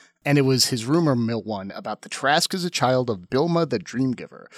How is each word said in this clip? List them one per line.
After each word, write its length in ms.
and 140
it 60
was 240
his 180
rumor 320
mill 260
one 280
about 320
the 80
Trask 420
as 100
a 80
child 380
of 220
Bilma 400
the 80
Dreamgiver. 680